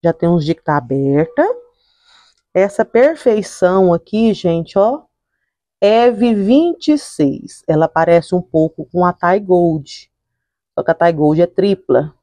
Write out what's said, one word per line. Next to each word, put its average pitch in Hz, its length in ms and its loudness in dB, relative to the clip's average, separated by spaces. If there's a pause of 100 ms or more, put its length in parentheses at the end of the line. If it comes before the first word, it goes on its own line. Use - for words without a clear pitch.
Já 165 120 0
tem 170 140 -2
uns 170 160 0
dias 160 120 -4
que - 80 -20
tá 147 120 -2
aberta. 139 680 -2 (1120)
Essa 196 280 0
perfeição 214 1080 0
aqui, 214 400 0
gente, 170 460 -4
ó. 240 240 0 (800)
Eve 226 560 2
vinte 294 560 0
e 294 60 2
seis. - 680 -6
Ela 160 220 0
parece 165 440 0
um 180 80 0
pouco 160 520 -4
com 180 120 0
a 180 80 0
Thai 180 280 -2
Gold. 175 680 -2 (640)
Só - 120 -6
que - 80 -2
a - 20 2
Thai 170 180 0
Gold 156 300 0
é 175 60 0
tripla. 160 760 -2